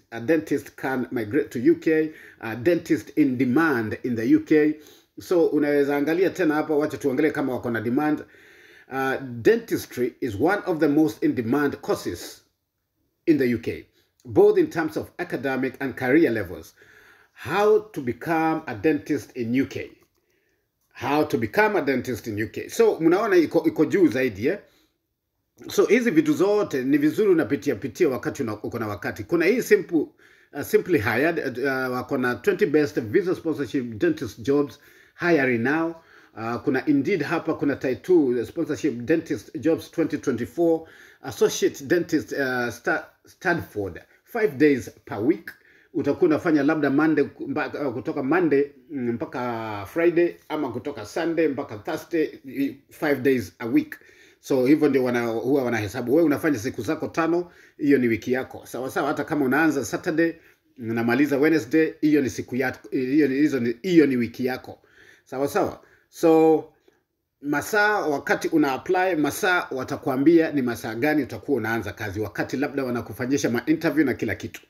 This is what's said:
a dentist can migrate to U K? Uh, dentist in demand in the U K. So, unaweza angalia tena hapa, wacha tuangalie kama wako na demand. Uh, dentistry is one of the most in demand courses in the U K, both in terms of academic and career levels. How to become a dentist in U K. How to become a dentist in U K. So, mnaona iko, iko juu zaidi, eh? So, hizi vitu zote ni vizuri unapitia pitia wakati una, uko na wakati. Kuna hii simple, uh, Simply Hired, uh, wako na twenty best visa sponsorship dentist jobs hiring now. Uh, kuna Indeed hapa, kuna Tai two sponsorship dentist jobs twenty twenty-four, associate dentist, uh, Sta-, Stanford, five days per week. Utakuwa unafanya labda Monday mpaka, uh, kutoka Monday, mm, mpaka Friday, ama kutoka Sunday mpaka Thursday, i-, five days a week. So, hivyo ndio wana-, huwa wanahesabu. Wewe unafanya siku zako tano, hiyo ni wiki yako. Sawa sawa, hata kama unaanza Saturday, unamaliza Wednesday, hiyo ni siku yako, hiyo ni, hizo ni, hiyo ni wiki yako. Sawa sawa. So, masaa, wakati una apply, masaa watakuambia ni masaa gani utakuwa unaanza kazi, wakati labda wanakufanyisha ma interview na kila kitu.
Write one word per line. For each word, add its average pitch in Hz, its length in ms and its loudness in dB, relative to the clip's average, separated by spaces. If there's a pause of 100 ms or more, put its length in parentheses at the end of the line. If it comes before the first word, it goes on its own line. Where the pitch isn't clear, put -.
(120)
a 117 80 -10
dentist 151 560 -2
can 131 360 -4
migrate 120 380 -2
to 123 100 -8 (120)
U 170 40 6
K? 156 360 0 (300)
Uh, 113 220 -8
dentist 160 540 0
in 135 200 2
demand 127 680 0
in 123 120 -4
the 110 100 -4
U 147 140 4
K. 151 360 2 (440)
So, 170 280 2
unaweza 143 500 2
angalia 160 320 0
tena 160 260 0
hapa, 156 200 -2
wacha 147 220 -2
tuangalie 143 340 0
kama 135 220 -2
wako 120 180 -4
na 113 100 -2
demand. 147 420 0 (680)
Uh, 135 220 -4 (280)
dentistry 165 800 0
is 117 200 -4
one 185 240 2
of 165 140 0
the 156 80 4
most 151 360 2
in 151 120 2
demand 135 460 0
courses - 600 -6 (840)
in 156 120 4
the 131 80 2 (100)
U - 40 -2
K, 82 260 -8 (400)
both 135 320 4
in 165 100 4
terms 160 300 -4
of 113 100 -8 (100)
academic 131 640 -4
and 131 160 -6
career 131 360 4
levels. 90 440 -8 (680)
How 208 360 4 (120)
to - 100 -10
become 160 640 -2
a 127 80 -8
dentist 143 640 -2
in 117 160 -4
U 135 140 2
K. - 240 -12 (1040)
How 147 300 0
to 147 140 -2
become 208 380 0
a 165 60 0
dentist 127 460 -4
in 104 100 -6
U 107 120 -4
K. - 200 -12
So, 214 300 2
mnaona 185 360 4
iko, 165 320 4
iko 156 180 2
juu 160 220 4
zaidi, 120 400 0
eh? 196 120 -2 (1080)
So, 196 160 2
hizi 185 260 2
vitu 151 220 4
zote 180 500 0
ni 139 140 2
vizuri 156 320 2
unapitia 139 460 0
pitia 135 340 -2
wakati 135 340 -6
una, 107 200 -8
uko 117 160 -8
na 110 80 -6
wakati. 104 360 -8
Kuna 165 220 0
hii 220 160 2
simple, 175 360 2 (560)
uh, 139 80 -8
Simply 143 380 2
Hired, 123 580 0
uh, 123 80 -2
wako 131 520 -2
na 123 180 0
twenty 196 300 0
best 151 340 2
visa 156 360 0
sponsorship 143 500 -4
dentist 120 540 -4
jobs 139 400 0 (400)
hiring 135 420 2
now. 165 340 -2 (420)
Uh, 113 180 -6
kuna 127 300 -2
Indeed 147 360 2
hapa, 156 320 -2
kuna 139 220 -2
Tai 127 200 -4
two 123 500 2
sponsorship 147 480 -4
dentist 139 640 -2
jobs 147 320 -2
twenty 151 260 -2
twenty-four, 160 720 -2 (340)
associate 160 640 -2
dentist, 165 460 0
uh, 127 380 -2
Sta-, 156 360 -4 (200)
Stanford, 104 760 -6 (220)
five 214 340 -2
days 135 320 4 (160)
per 117 140 -8
week. 123 320 -2 (420)
Utakuwa 143 360 0
unafanya 151 340 2
labda 147 260 0
Monday 147 400 2 (180)
mpaka, 135 400 -6
uh, 120 60 -6
kutoka 143 300 -6
Monday, 143 480 2 (180)
mm, 123 220 -4
mpaka 117 840 -6
Friday, 170 420 2 (140)
ama 147 220 -4
kutoka 120 340 -8
Sunday 165 420 0
mpaka 131 300 -6
Thursday, 156 720 -4
i-, 131 280 -4 (140)
five 143 320 -2
days 123 380 0
a 123 60 -8
week. 139 340 0 (400)
So, 127 260 0
hivyo 147 240 4
ndio 131 140 2
wana-, 120 220 0
huwa 120 380 0
wanahesabu. 120 500 -2
Wewe 165 120 6
unafanya 143 340 0
siku 117 220 -6
zako 151 260 -4
tano, 170 440 -2 (260)
hiyo 143 200 4
ni 123 100 2
wiki 113 240 -2
yako. 123 340 -6
Sawa 131 260 -8
sawa, 160 160 -2
hata 143 160 -2
kama 147 220 -2
unaanza 135 400 2
Saturday, 165 480 0 (460)
unamaliza 120 580 0
Wednesday, 160 640 2
hiyo 151 200 4
ni 123 80 0
siku - 260 -8
yako, 127 360 -4
hiyo 139 360 2
ni, 131 80 0
hizo 139 240 2
ni, 117 220 -2
hiyo 170 240 6
ni 135 100 2
wiki 120 300 -2
yako. 127 360 -8 (440)
Sawa 135 220 -4
sawa. 156 360 -2 (260)
So, 160 540 6 (800)
masaa, 202 580 0
wakati 156 480 -2
una 147 260 2
apply, 185 420 0
masaa 151 560 0
watakuambia 139 800 2
ni 143 100 0
masaa 117 340 -4
gani 147 280 0
utakuwa 120 340 -4
unaanza 110 360 -4
kazi, 104 260 -8
wakati 107 380 -6
labda 139 260 -4
wanakufanyisha 123 640 -4
ma 117 160 -2
interview 156 400 2
na 120 80 0
kila 101 220 -4
kitu. - 340 -12